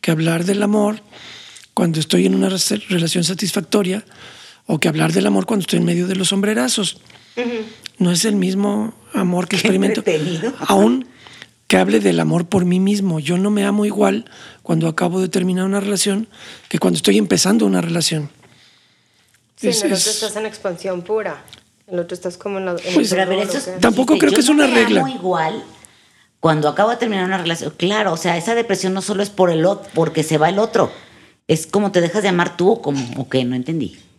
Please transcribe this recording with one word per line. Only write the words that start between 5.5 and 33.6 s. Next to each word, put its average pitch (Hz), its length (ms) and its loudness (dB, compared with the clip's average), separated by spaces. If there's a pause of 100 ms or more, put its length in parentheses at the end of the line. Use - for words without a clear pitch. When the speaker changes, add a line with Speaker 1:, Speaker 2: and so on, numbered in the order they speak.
Speaker 1:
estoy 170 180 -2
en 170 60 2
medio 175 220 0
de 190 100 -4
los 190 100 -2
sombrerazos. 208 720 -2 (400)
Speaker 2:
Ujú. 240 120 -4 (480)
Speaker 1:
No 175 140 2
es 175 140 0
el 208 100 0
mismo 202 580 -2 (200)
amor 180 340 0
que 202 80 -4
Speaker 3:
Qué 165 60 -2
Speaker 1:
experimento. 196 400 2
Speaker 3:
entretenido. 170 520 -2 (140)
Speaker 1:
Aún 226 400 2 (600)
que 190 100 4
hable 202 240 4
del 180 180 2
amor 165 300 0
por 180 160 2
mí 180 160 2
mismo. 196 400 0
Yo 170 160 -2
no 202 140 0
me 208 120 0
amo 202 220 0
igual 202 400 0 (360)
cuando 165 280 0
acabo 175 320 -2
de 185 80 -2
terminar 185 360 0
una 196 140 0
relación 202 480 -2 (400)
que - 100 -4
cuando 180 200 2
estoy 196 200 2
empezando 202 480 2
una 190 140 2
relación. 165 500 -2 (1300)
Speaker 2:
Sí, - 140 -2
Speaker 1:
Es, - 100 0
Speaker 2:
en - 80 -2
el 247 60 2
otro 269 180 0
Speaker 1:
es 214 40 -4
Speaker 2:
estás 214 200 -6
en 214 100 -4
expansión 185 580 -6
pura. 190 380 -4 (460)
En 185 60 -12
el 175 80 -2
otro 170 140 -8
estás 175 200 -8
como 196 220 -8
en 190 80 -6
la, 180 60 -4
en 175 240 -6
Speaker 1:
Pues, 220 180 2
Speaker 2:
el 185 40 2
Speaker 3:
Pero 190 40 2
a 185 60 2
ver, 196 200 -2
Speaker 2:
todo - 0 -
Speaker 3:
eso - 60 -4
Speaker 2:
lo 285 60 -2
Speaker 3:
es, - 180 -8
Speaker 2:
que - 40 0
Speaker 1:
tampoco 240 340 4
Speaker 3:
dijiste, - 120 0
Speaker 1:
creo 190 40 4
que 247 140 4
Speaker 3:
"Yo 294 80 4
Speaker 1:
es 294 40 4
Speaker 3:
no 294 80 6
Speaker 1:
una - 20 2
Speaker 3:
me 240 160 4
Speaker 1:
regla. 208 180 4
Speaker 3:
amo 262 140 -2
igual 180 480 -2 (760)
cuando 151 300 2
acabo 196 200 2
de 240 80 -2
terminar 208 280 -2
una 190 120 -2
relación". 165 400 -4
Claro, 196 360 0
o 165 40 -4
sea, 170 200 0
esa 226 180 -2
depresión 202 380 -2
no 190 80 -4
solo 196 220 -4
es 202 60 -4
por 185 220 2
el 160 140 2
ot-, 196 280 0
porque 160 300 0
se 156 140 0
va 156 120 4
el 196 100 0
otro. 214 320 2 (560)
Es 160 200 0
como 196 240 0
te 180 100 4
dejas 170 220 0
de 196 60 2
amar 175 280 0
tú, 180 140 4
o 226 100 0
como, 135 400 -6
¿o 131 80 -8
qué? 131 160 0
No 123 100 -4
entendí. 127 420 -4 (220)